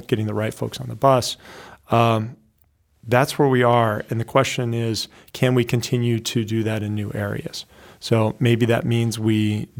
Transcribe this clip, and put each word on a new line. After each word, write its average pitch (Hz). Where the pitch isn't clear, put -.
getting 107
the 104
right 107
folks -
on 127
the 117
bus. 131
Um, 117
that's 123
where 143
we 127
are. 117
And 113
the 110
question 127
is, 117
can 127
we 120
continue 117
to 113
do 110
that 107
in 104
new 104
areas? 104
So 110
maybe 117
that 117
means 117
we 107